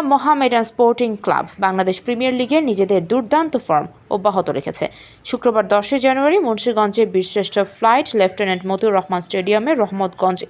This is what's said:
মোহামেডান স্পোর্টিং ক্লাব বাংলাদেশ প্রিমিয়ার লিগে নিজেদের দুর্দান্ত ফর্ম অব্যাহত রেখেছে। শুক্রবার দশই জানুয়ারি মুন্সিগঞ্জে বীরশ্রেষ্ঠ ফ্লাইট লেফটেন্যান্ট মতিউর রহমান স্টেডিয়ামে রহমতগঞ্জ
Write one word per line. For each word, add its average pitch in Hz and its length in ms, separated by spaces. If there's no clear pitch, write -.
মোহামেডান 262 600
স্পোর্টিং 240 380
ক্লাব 147 240
বাংলাদেশ 190 460
প্রিমিয়ার 254 340
লিগে 254 180
নিজেদের 196 380
দুর্দান্ত 269 460
ফর্ম 151 200
অব্যাহত 190 340
রেখেছে। 160 360
শুক্রবার 226 420
দশই 208 380
জানুয়ারি 277 320
মুন্সিগঞ্জে 214 560
বীরশ্রেষ্ঠ 185 420
ফ্লাইট 240 320
লেফটেন্যান্ট 185 500
মতিউর 196 280
রহমান 180 300
স্টেডিয়ামে 208 460
রহমতগঞ্জ 190 680